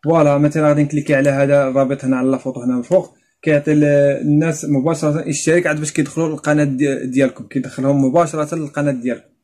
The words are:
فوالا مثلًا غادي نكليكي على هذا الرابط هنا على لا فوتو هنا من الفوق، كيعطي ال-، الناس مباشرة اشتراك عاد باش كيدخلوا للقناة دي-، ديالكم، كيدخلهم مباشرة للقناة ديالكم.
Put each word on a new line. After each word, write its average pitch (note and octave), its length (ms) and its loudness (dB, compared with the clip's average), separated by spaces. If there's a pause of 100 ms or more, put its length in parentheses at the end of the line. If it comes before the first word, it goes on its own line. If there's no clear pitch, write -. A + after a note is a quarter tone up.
فوالا D3 340 2
مثلًا D3 300 2
غادي D3 140 2
نكليكي D3 320 -2
على C#3 160 2
هذا C#3 380 2
الرابط C3+ 360 -2
هنا C3 120 0
على B2+ 140 0
لا C3+ 60 0
فوتو B2+ 260 -10
هنا B2 100 -2
من B2+ 60 -2
الفوق، E3+ 360 -2 (280)
كيعطي D3+ 300 0
ال-، D3 120 4 (380)
الناس D3+ 420 0
مباشرة D3+ 680 -2
اشتراك E3 360 0
عاد D3+ 120 -2
باش D3+ 140 -6
كيدخلوا D#3+ 360 -2
للقناة D3+ 360 0
دي-، C#3 420 -2
ديالكم، C3 400 -2
كيدخلهم C3+ 580 -2
مباشرة D3+ 500 -2
للقناة D3 380 -4
ديالكم. A#2+ 360 -6 (160)